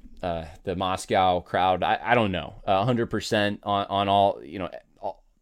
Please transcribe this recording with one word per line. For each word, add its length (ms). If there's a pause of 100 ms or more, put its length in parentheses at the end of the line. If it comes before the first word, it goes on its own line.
(220)
uh, 220 (180)
the 140
Moscow 640
crowd. 420
I, 180
I 140
don't 160
know, 360
uh, 140
a 40
hundred 260
percent 540
on, 220
on 220
all, 340
you 180
know, 100 (300)
all, 240 (180)